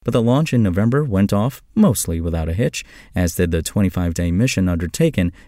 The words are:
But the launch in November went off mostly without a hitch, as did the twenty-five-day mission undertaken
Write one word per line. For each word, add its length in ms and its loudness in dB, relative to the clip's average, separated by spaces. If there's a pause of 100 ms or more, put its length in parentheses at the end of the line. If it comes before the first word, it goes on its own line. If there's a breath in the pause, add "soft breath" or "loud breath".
But 80 -2
the 100 2
launch 300 2
in 120 2
November 400 0
went 280 0
off 300 -2 (140)
mostly 440 0
without 280 -2
a 40 -4
hitch, 320 -4 (300 loud breath)
as 220 0
did 160 0
the 100 0
twenty-five-day 720 -2
mission 360 0
undertaken 640 0 (160 soft breath)